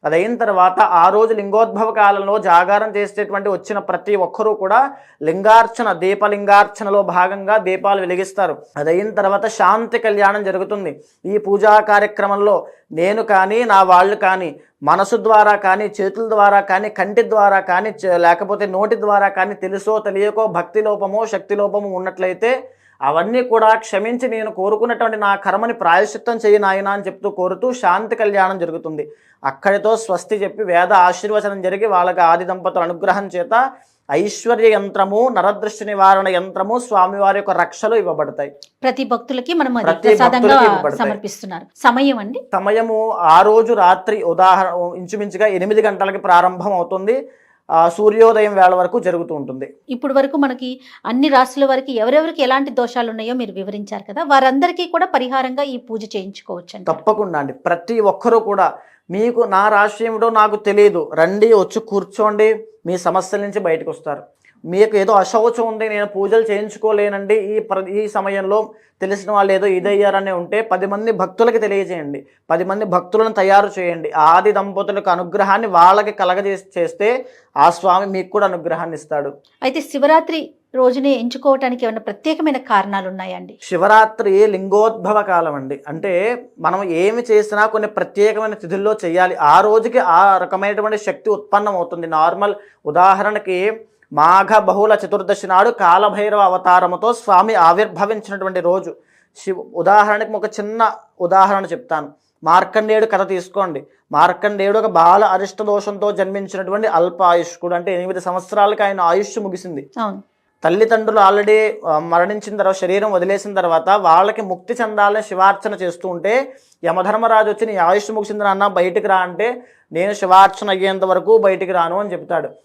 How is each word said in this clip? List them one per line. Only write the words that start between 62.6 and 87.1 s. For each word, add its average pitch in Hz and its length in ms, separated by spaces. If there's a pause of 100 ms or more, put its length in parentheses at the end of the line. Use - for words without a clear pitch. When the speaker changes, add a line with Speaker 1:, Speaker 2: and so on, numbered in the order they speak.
Speaker 1:
మీ 180 120
సమస్యల 185 440
నుంచి 202 180
బయటకు 165 300
వస్తారు." 147 340 (420)
మీకు 208 320
ఏదో 196 160
అశౌచం 226 540
ఉంది, 220 220
"నేను 208 160
పూజలు 202 360
చేయించుకోలేనండి 208 920
ఈ 214 240
ప్ర-, 190 280
ఈ 208 200
సమయంలో", 196 640 (320)
తెలిసిన 196 300
వాళ్ళు 196 220
ఏదో 190 140
ఇదయ్యారనే 196 640
ఉంటే 180 300
పది 185 240
మంది 208 260
భక్తులకి 220 480
తెలియజేయండి. 180 680 (240)
పది 170 140
మంది 196 220
భక్తులను 185 440
తయారు 196 400 (100)
చేయండి. 165 320
ఆది 170 400
దంపతులకు 196 580
అనుగ్రహాన్ని 190 580
వాళ్ళకి 190 440
కలగజేసి 190 520 (140)
చేస్తే 208 480 (320)
ఆ 147 120
స్వామి 185 360
మీకు 190 240
కూడా 202 160
అనుగ్రహాన్ని 165 500
ఇస్తాడు. 143 380 (300)
Speaker 2:
అయితే 269 180
శివరాత్రి 311 720 (220)
రోజునే 254 340
ఎంచుకోవటానికి 254 760
ఏమైనా 220 140
ప్రత్యేకమైన 311 580
కారణాలు 196 520
ఉన్నాయండి? 185 520
Speaker 1:
శివరాత్రి 208 840
లింగోద్భవ 208 760
కాలం 170 340
అండి. 139 320
అంటే 185 580 (140)
మనం 180 240
ఏమి 196 480